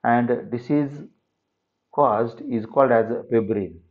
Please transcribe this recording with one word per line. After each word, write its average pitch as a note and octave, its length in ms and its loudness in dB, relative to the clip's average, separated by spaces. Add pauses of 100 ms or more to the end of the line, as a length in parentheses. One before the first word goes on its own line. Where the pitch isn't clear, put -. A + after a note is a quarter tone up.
and A#2+ 460 0
disease D3 520 -4 (880)
caused A#2 560 0
is A2+ 180 -2
called C3+ 260 2
as A2+ 180 4
a - 220 -6
pebrine. G2+ 440 0 (140)